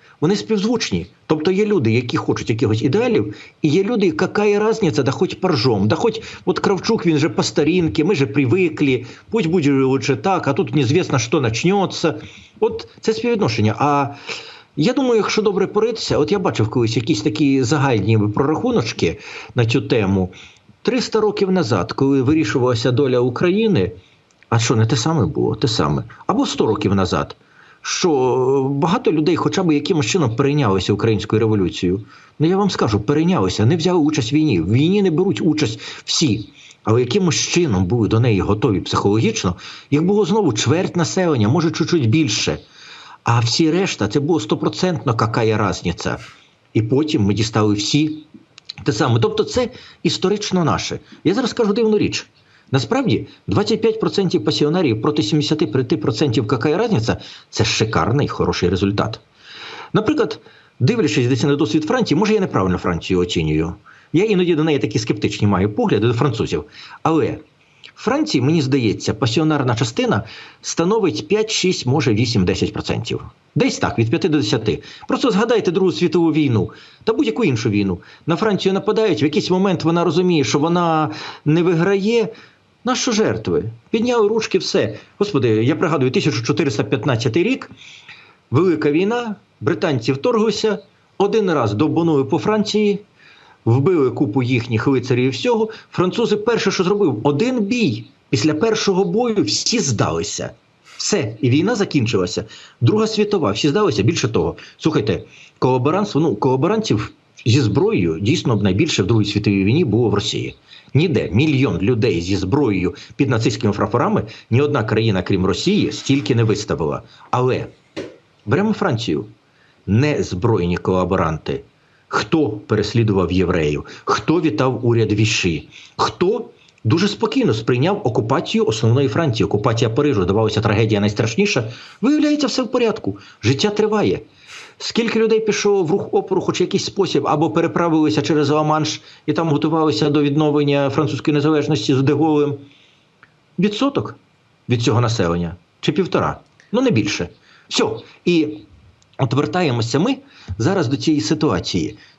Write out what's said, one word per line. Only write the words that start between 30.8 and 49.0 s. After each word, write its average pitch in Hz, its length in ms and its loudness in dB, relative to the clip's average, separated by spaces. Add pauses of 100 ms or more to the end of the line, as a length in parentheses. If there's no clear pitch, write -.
українською 104 480 0
революцією. 98 640 0 (340)
Ну, 147 100 2
я 185 80 2
вам 202 140 2
скажу, 107 300 0
перейнялися, 143 640 2
не 165 100 4
взяли 180 220 2
участь 143 340 0
в - 20 -2
війні. 147 260 2
В 85 120 -2
війні 170 300 2
не 190 80 2
беруть 180 300 0
участь 151 400 0 (240)
всі. - 440 -2 (360)
Але 113 160 2
якимось 160 360 0
чином 120 480 0
були 107 240 0
до 113 120 2
неї 113 200 2
готові 101 400 0
психологічно, 104 760 0 (340)
їх 147 140 2
було 208 200 2
знову 180 280 2
чверть 147 440 0
населення, 156 520 2
може, 160 220 2
чуть-чуть 156 400 0
більше. 135 480 0 (680)
А 120 160 2
всі 151 300 0
решта, 170 380 -2
це 143 120 0
було 147 200 0
стопроцентно, 165 720 -2
какая 113 440 0
разниця. 87 600 -4 (560)
І 113 80 2
потім 131 400 0
ми 101 120 2
дістали 107 400 0
всі 147 500 -2 (600)
те 143 80 0
саме. 117 280 2